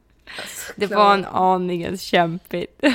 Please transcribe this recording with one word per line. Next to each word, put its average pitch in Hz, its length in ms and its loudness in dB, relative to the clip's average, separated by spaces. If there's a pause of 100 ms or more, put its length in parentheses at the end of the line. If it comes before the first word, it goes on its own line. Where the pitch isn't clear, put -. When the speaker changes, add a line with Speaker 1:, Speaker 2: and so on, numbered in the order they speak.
(400)
Speaker 1:
Alltså, - 360 -14
Speaker 2:
Det 202 100 -2
Speaker 1:
klar. 202 120 0
Speaker 2:
var 202 160 6
en 196 100 0
aningen 180 760 0
kämpigt. 175 840 -2 (100)